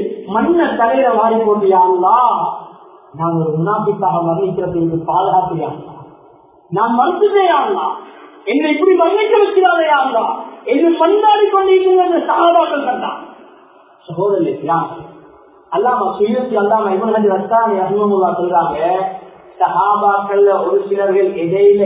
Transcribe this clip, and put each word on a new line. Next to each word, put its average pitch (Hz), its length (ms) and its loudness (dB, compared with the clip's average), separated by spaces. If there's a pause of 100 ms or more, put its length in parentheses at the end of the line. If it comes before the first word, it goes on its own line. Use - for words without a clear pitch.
(260)
மண்ணை 294 400 0 (100)
தலையில 233 360 2
வாரி 220 260 2
போட்டு, 208 300 2
"யா 190 160 4
அல்லாஹ், 185 500 2 (800)
நான் 165 240 -4
ஒரு 160 160 -2
முனாஃபிக்காக 196 680 -2
மரணிக்கிறதுக்கு 165 840 -2
பாதுகாப்பு 180 520 0
யா 151 140 -6
அல்லாஹ். - 300 -16 (680)
நான் 226 240 -2
மறுத்துட்டேன் 359 560 2
யா 302 120 2
அல்லாஹ். - 320 -4 (500)
என்னை 294 260 -2
இப்படி 339 260 2
மரணிக்க 415 400 2
வச்சிடாதே 359 500 2
யா 294 140 2
அல்லாஹ்" 233 320 -2 (320)
என்று 302 340 2
மன்றாடி 415 520 4
கொண்டிருக்கிற 370 540 4
அந்த 349 160 0
சஹாபாக்கள் 320 640 2
கண்டான். - 360 -6 (840)
சகோதரர்களே, 170 500 -2 (100)
யா 165 160 0 (920)
அல்லாமா 220 400 0
சுயூத்தி, 226 440 -2
அல்லாமா 208 320 0
இப்னு 208 260 -2
ஹஜர் 202 220 2
அஸ்கலானி 226 400 0
ரஹிமஹுல்லாஹ் 190 600 0
சொல்றாங்க, 170 380 -2 (840)
சஹாபாக்கள்ல 196 920 0 (100)
ஒரு 190 280 -2
சிலர்கள் 196 460 0
இடையில 202 520 2